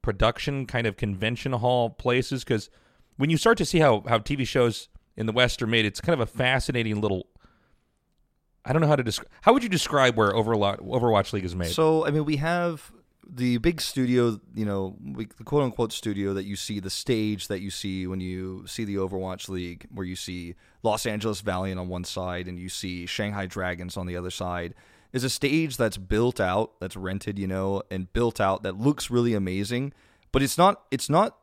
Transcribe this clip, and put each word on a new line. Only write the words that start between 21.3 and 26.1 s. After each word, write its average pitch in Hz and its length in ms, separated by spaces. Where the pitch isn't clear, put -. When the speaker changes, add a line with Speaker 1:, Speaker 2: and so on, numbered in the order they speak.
Speaker 2:
Valiant 95 360
on 90 120
one 90 160
side 90 420
and 90 100
you 90 120
see 90 360
Shanghai 101 400
Dragons 90 520
on 92 80
the 90 100
other 90 140
side, 87 460
is 127 140
a 131 40
stage 147 460
that's 110 220
built 110 420